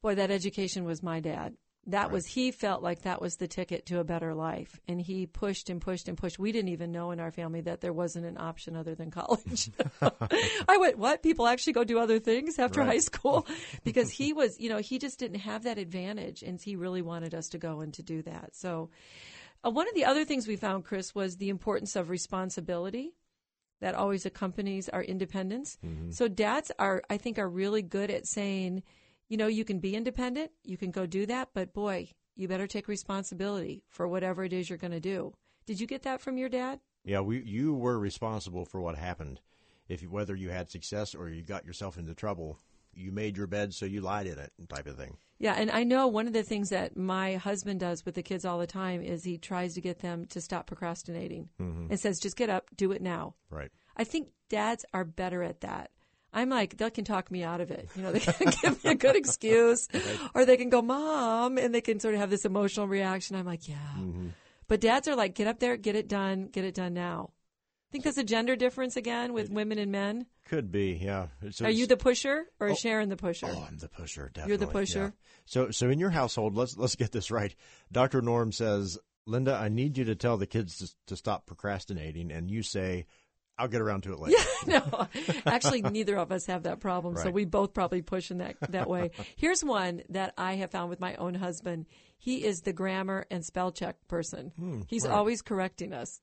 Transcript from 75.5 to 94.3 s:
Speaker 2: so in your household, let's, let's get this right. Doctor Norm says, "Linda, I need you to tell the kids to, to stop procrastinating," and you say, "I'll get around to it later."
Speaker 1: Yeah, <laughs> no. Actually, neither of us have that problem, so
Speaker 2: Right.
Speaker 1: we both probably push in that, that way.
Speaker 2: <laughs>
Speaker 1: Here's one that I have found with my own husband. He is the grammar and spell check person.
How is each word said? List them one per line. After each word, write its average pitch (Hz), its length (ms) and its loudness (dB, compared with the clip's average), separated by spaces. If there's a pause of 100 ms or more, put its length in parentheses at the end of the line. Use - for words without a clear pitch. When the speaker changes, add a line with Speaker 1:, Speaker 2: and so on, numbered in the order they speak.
Speaker 2:
so 120 220 2
in 143 80 4
your 190 100 4
household, 117 460 2
let's, 120 200 0
let's 120 200 2
get - 160 0
this 110 180 -2
right. 104 240 0 (380)
Doctor 131 320 4
Norm 117 280 2
says, 101 460 2 (300)
"Linda, 131 280 2
I 107 140 0
need 127 300 2
you 127 60 4
to 110 100 2
tell 120 220 2
the 95 100 0
kids 98 320 -2
to, 90 120 -8 (160)
to 95 80 -6
stop 98 300 -2
procrastinating," 85 840 -6
and 82 180 -4
you 107 140 -2
say, 92 420 -2 (540)
"I'll 123 80 0
get 113 140 0
around 104 220 0
to 95 100 -6
it 80 60 -10
later." 330 180 6 (280)
Speaker 1:
Yeah, 320 160 8
<laughs> 143 100 -4
no. - 160 0 (380)
Actually, 240 380 4
neither 202 320 0
of 175 160 0
us 185 160 -4
have 180 160 -2
that 170 160 -2
problem, 175 360 -2
so 170 100 0
Speaker 2:
Right. 185 80 0
Speaker 1:
we 202 120 2
both 170 300 2
probably 180 260 2
push 185 300 -4
in 180 80 -4
that, - 160 -6 (140)
that 185 200 0
way. 175 220 0 (120)
Speaker 2:
<laughs> - 120 -14
Speaker 1:
Here's 349 280 4
one 190 460 0
that 190 260 -2
I 185 200 0
have 190 160 -4
found 175 180 -2
with 180 100 -6
my 180 180 -4
own 180 180 -4
husband. 175 500 -4 (320)
He 254 260 -2
is 196 180 0
the 196 120 -2
grammar 190 560 -2
and 170 160 -4
spell 180 260 -2
check 185 260 -6 (100)
person. 170 500 -4